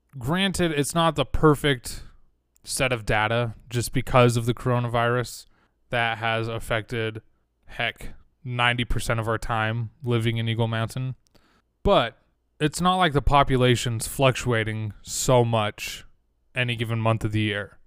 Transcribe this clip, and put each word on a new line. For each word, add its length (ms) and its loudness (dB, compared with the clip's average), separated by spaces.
granted, 520 0
it's 220 -2
not 220 2
the 100 2
perfect 760 2
set 280 -2
of 140 -4
data 500 0
just 220 -4
because 460 4
of 80 -2
the 80 0
coronavirus 960 -2
that 300 -2
has 280 -2
affected, 760 -6
heck, 480 -8
ninety 420 0
percent 340 -2
of 80 -4
our 100 0
time 520 -2
living 340 0
in 100 -2
Eagle 200 0
Mountain. 480 -4
But 340 2
it's 200 -2
not 160 2
like 180 2
the 80 2
population's 880 2
fluctuating 920 0
so 420 2
much 640 -4
any 200 -2
given 240 -2
month 260 0
of 60 -2
the 100 0
year 460 -4